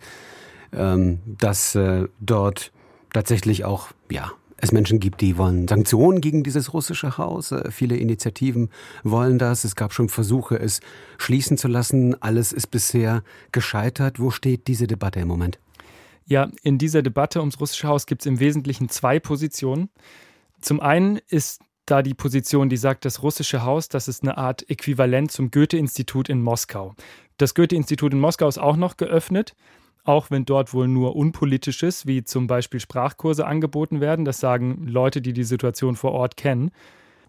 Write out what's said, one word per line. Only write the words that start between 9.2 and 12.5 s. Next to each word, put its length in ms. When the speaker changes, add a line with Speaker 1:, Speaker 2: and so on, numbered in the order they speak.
Speaker 1:
das. 260
Es 120
gab 160
schon 160
Versuche, 500
es 220
schließen 400
zu 100
lassen. 540
Alles 320